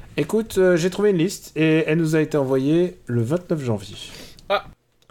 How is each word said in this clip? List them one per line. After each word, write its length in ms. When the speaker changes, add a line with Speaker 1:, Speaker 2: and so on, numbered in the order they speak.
Speaker 1:
Écoute, 380
euh, 220
j'ai 100
trouvé 220
une 80
liste, 380
et 300
elle 120
nous 180
a 60
été 160
envoyée 580
le 160
vingt-neuf 400
janvier. 340
Speaker 2:
Ah, 160